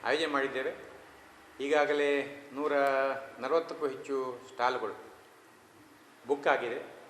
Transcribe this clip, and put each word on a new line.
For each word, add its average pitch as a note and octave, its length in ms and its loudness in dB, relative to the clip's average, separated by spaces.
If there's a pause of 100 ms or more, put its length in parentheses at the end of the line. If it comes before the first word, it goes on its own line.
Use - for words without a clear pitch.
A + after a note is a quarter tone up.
ಆಯೋಜನೆ D3+ 240 2
ಮಾಡಿದ್ದೇವೆ. C#3 480 0 (840)
ಈಗಾಗಲೇ C#3+ 600 4 (320)
ನೂರ C#3+ 200 -2 (680)
ನಲವತ್ತಕ್ಕೂ D3+ 480 0
ಹೆಚ್ಚು C3 540 -4 (120)
ಸ್ಟಾಲ್‌ಗಳು A#2 400 0 (1300)
ಬುಕ್ C#3+ 200 2
ಆಗಿದೆ. B2 480 0 (140)